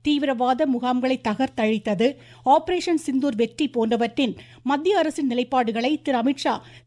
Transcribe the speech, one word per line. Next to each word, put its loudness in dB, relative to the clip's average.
தீவிரவாத 0
முகாம்களை 0
தகர்த்தழித்தது, 0
Operation 2
Sindoor 0
வெற்றி -2
போன்றவற்றின் 0
மத்திய 0
அரசின் 0
நிலைப்பாடுகளை -2
திரு 0
அமித்ஷா 0